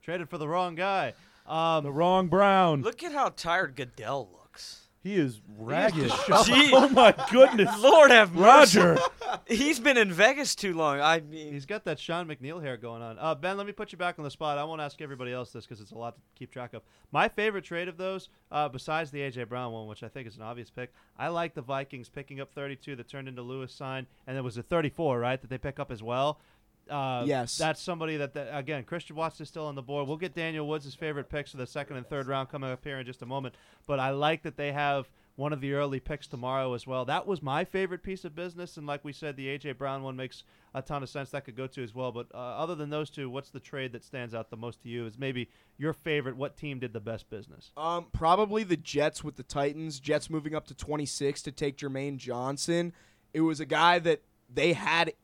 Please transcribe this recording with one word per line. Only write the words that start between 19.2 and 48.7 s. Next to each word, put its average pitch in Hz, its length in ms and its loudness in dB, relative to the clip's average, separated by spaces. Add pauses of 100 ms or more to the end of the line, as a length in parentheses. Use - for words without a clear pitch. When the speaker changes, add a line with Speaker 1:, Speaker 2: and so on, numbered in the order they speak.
Speaker 1:
A 135 100 -6
J 120 140 -8
Brown 123 260 -8
one, 113 160 -12
which 107 160 -16
I 113 60 -14
think 127 180 -16
is 104 80 -20
an 110 60 -20
obvious 117 280 -14
pick, 123 220 -14 (260)
I 147 120 -6
like 170 240 -4
the 151 80 -10
Vikings 135 480 -8
picking 139 320 -14
up 135 100 -14
thirty-two 139 460 -10
that 120 100 -16
turned 135 220 -14
into 123 140 -14
Lewis 131 340 -12
Cine, 131 300 -10 (180)
and 131 120 -8
it 135 60 -6
was 120 140 -8
a 117 60 -10
thirty-four, 156 560 0
right, 123 200 -2
that 110 100 -20
they 127 100 -10
pick 143 200 -10
up 139 100 -8
as 113 140 -12
well. 131 380 -2 (480)
Uh, 131 380 -4
Speaker 4:
Yes. 127 300 -4
Speaker 1:
that's 156 240 -2
somebody 160 340 -6
that, 143 200 -6
that, 143 120 -10 (100)
again, 139 280 -8
Christian 165 320 -12
Watson 160 260 -6
is 139 60 -16
still 156 160 -10
on 143 100 -8
the 139 60 -12
board. 139 260 -6
We'll 151 80 -4
get 151 180 -8
Daniel 160 320 -6
Woods' 147 300 -8
favorite 151 340 -8
picks 147 220 -8
for 143 60 -18
the 127 100 -8
second 143 300 -10
and 123 100 -12
third 139 200 -6
round 135 200 -4
coming 135 240 -8
up 127 100 -10
here 143 160 -10
in 127 80 -10
just 127 160 -16
a 120 40 -14
moment. 131 300 -8 (320)
But 143 120 -2
I 131 120 -2
like 151 320 -2
that 147 120 -10
they 143 160 -6
have 143 380 -2 (260)
one 143 160 -6
of 147 80 -6
the 139 140 -4
early 139 260 -2
picks - 280 -10
tomorrow 131 460 -4
as 120 140 -10
well. 127 160 -4
That 160 240 -4
was 185 140 -4
my 147 240 -4
favorite 180 380 -6
piece 185 200 -10
of 156 120 -14
business, 175 420 -12
and 147 100 -12
like 143 160 -8
we 147 80 -12
said, 143 240 -10
the 135 140 -10
A 143 80 -6
J 139 160 -10
Brown 135 280 -8
one 135 140 -10
makes 131 300 -12 (280)
a 131 80 -8
ton 143 220 -8
of 123 60 -12
sense. 139 220 -10
That 135 120 -8
could 113 140 -18
go 131 100 -8
to 131 160 -12
as 107 100 -14
well. 127 200 -6
But, 117 200 -10
uh, - 40 -16
other 123 360 -8
than 147 160 -8
those 151 200 -6
two, 139 200 -12
what's 131 200 -12
the 135 100 -16
trade 131 320 -10
that 117 140 -16
stands 120 280 -12
out 113 160 -8
the 120 60 -14
most 113 280 -12
to - 40 -18
you 117 180 -8
as 113 120 -14
maybe 127 320 -6 (280)
your 147 140 -4
favorite? 143 460 -6
What 139 180 -8
team 139 240 -10
did 123 140 -8
the 110 80 -10
best 110 280 -10
business? - 460 -18
Speaker 4:
Um, 170 380 -6
probably 202 500 2
the 175 140 -2